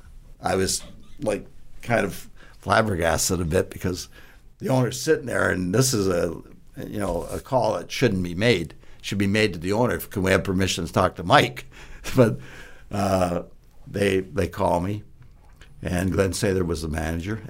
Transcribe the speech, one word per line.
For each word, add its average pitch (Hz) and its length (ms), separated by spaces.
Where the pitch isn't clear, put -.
I 90 160
was, 95 280
like, 104 280
kind 110 240
of - 240
flabbergasted 90 840
a 85 40
bit 92 260
because - 360
the 101 100
owner's 127 320
sitting 151 240
there, 95 240
and 92 240
this 127 220
is 98 120
a, 87 280
you 107 140
know, 87 320
a 90 80
call 110 340
that 87 180
shouldn't 98 300
be 87 140
made. 101 380
It - 60
should 104 120
be 101 80
made 104 280
to 87 60
the 92 140
owner. 107 240
Can - 240
we 90 80
have 95 140
permission 92 420
to 82 80
talk 92 220
to 92 80
Mike? 120 420
<laughs> - 260
But, 117 240
uh, 95 520
they, 98 320
they 92 280
call 90 320
me, 101 220
and 90 300
Glenn 98 220
Sather 95 320
was 82 180
the 82 40
manager. 82 640